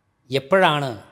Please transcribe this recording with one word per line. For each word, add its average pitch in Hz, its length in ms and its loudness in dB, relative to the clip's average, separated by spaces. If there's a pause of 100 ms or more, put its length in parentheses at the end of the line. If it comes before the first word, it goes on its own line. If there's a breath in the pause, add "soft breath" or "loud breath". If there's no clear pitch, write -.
(300)
എപ്പോഴാണ് 143 600 0 (220)